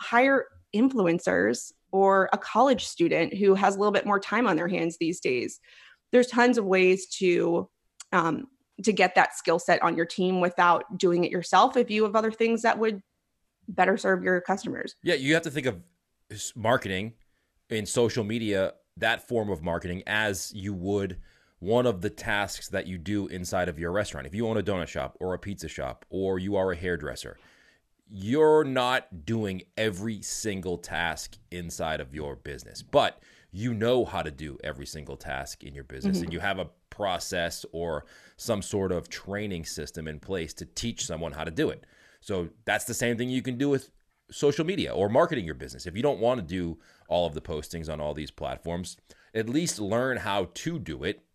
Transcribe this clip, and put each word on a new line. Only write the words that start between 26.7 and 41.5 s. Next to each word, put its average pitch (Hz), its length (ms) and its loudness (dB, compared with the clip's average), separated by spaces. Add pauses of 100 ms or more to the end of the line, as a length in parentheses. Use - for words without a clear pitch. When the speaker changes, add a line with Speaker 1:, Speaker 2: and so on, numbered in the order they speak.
Speaker 2:
a 85 40 -4
hairdresser, 76 640 -6 (720)
you're 151 540 4
not 127 600 -2
doing 101 380 -2 (140)
every 107 440 -2
single 95 560 -4
task 80 640 -6 (120)
inside 85 500 -6
of 67 140 -12
your 71 220 -8
business, - 460 -14
but - 400 0 (300)
you 113 200 -4
know 117 320 2
how 90 180 -4
to 78 80 -6
do 71 340 -12
every 69 220 -8
single 69 300 -14
task - 460 -10
in 69 100 -16
your 69 120 -16
business, 190 320 -4
Speaker 1:
Mm-hmm. 85 80 -2
Speaker 2:
and 85 80 -8
you 85 80 -6
have 98 180 -4
a 85 100 -6 (220)
process 90 840 -4
or 82 340 -6 (300)
some 107 240 -4
sort 95 320 -2
of 82 160 -4
training 98 560 -8
system 78 440 -10
in 76 100 -10
place 85 360 -6
to 82 120 -12
teach - 400 -6
someone 82 260 -6
how 78 120 -8
to 82 60 -6